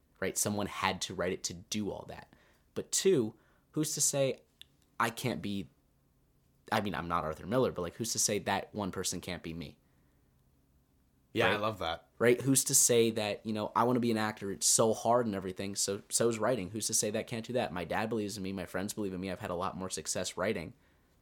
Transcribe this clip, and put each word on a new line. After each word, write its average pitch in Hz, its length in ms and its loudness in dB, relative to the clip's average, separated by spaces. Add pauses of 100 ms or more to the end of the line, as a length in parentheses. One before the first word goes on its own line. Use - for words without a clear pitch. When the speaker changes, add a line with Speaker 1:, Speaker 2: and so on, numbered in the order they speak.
(200)
Speaker 1:
right? 95 180 -2
Someone 104 300 0
had 92 340 -2
to - 120 -6
write 90 180 0
it - 120 -6
to - 100 -6
do 98 360 -6
all - 180 -10
that. - 240 -14 (420)
But - 180 -8
two, 135 420 4 (380)
who's 156 220 0
to 151 60 -2
say 139 400 2 (600)
I 117 100 2
can't 117 320 -2
be, 101 260 -4 (1000)
I 110 100 2
mean, 101 140 -2
I'm 82 140 -4
not 85 160 0
Arthur 80 220 -6
Miller, 107 260 2
but, 87 100 -4
like, 85 140 -6
who's 113 160 -4
to 113 80 -4
say 104 200 2
that 98 320 -2
one 98 200 -4
person 92 280 -4
can't 85 220 -8
be 85 100 -8
me? 80 240 -10 (1600)
Speaker 2:
Yeah, 113 160 2
I - 20 2
Speaker 1:
Right? 107 100 0
Speaker 2:
love 107 200 -2
that. 82 240 -4 (160)
Speaker 1:
Right? 120 200 6
Who's 131 240 4
to 135 120 2
say 117 340 6
that, 104 340 -2
you 110 80 -2
know, 107 220 -4
I 110 80 6
wanna 123 160 4
be 117 140 2
an 110 40 2
actor, 107 360 -2
it's - 160 0
so 110 260 6
hard 117 320 4
and 104 80 -2
everything, 98 400 -6
so, 101 340 -2
so 117 200 4
is 113 100 0
writing. 107 320 0
Who's 107 160 -4
to 117 80 -2
say 107 160 2
that 107 160 -2
can't 113 180 -6
do 120 100 -4
that? 117 180 0
My 87 120 -4
dad 92 240 0
believes 107 280 -2
in 95 80 -6
me, 95 80 -4
my 92 140 -6
friends 92 260 -4
believe 101 200 -4
in 90 80 -6
me, 92 120 -4
I've 90 80 -8
had 98 100 -6
a 87 60 -2
lot 90 200 -4
more 92 140 -6
success - 460 -6
writing. 90 380 -2 (480)